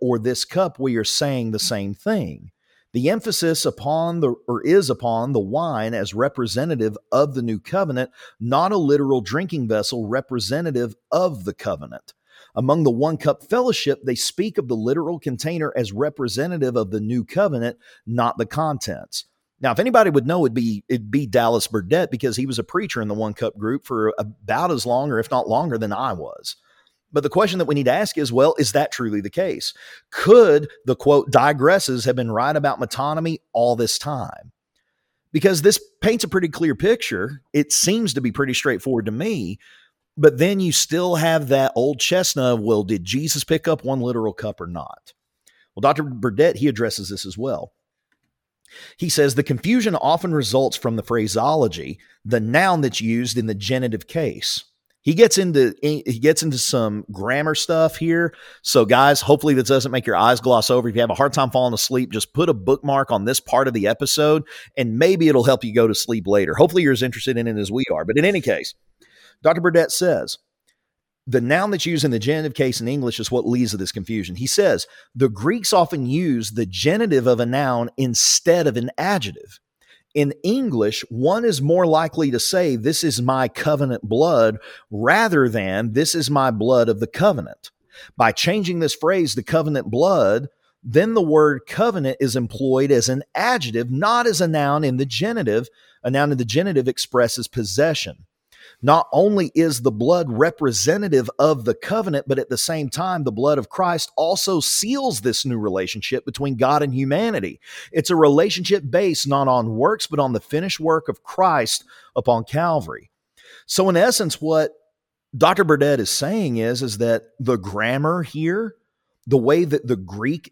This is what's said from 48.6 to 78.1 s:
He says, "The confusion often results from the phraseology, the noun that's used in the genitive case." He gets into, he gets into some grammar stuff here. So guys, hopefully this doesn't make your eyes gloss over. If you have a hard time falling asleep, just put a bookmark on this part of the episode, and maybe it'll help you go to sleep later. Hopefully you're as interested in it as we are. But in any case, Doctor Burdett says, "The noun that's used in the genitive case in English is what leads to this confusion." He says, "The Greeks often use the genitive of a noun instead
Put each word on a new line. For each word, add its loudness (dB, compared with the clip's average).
He -4
says, 2
"The 0
confusion 0
often -2
results 0
from -4
the -4
phraseology, -2
the 0
noun 2
that's -2
used -2
in -2
the -4
genitive -4
case." -6
He 0
gets 6
into, 2
he -2
gets 2
into -2
some -2
grammar -4
stuff 0
here. 0
So 4
guys, 6
hopefully 4
this 2
doesn't 2
make -2
your 0
eyes 4
gloss 4
over. 2
If -4
you 2
have 2
a -2
hard 2
time 0
falling 0
asleep, -2
just -6
put 0
a 4
bookmark 0
on 0
this -2
part 0
of -2
the 0
episode, 0
and -2
maybe 4
it'll 6
help 4
you -6
go 6
to 2
sleep -4
later. 4
Hopefully 4
you're 4
as 0
interested -4
in -2
it -4
as -4
we -2
are. -2
But -2
in 4
any 2
case, -2
Doctor 2
Burdett 4
says, -2
"The 0
noun 0
that's -2
used -2
in 2
the 0
genitive -2
case -2
in -4
English -4
is -8
what 0
leads 0
to -4
this -6
confusion." -6
He -6
says, 2
"The 4
Greeks -2
often 2
use -2
the -2
genitive 0
of 4
a 0
noun 0
instead 2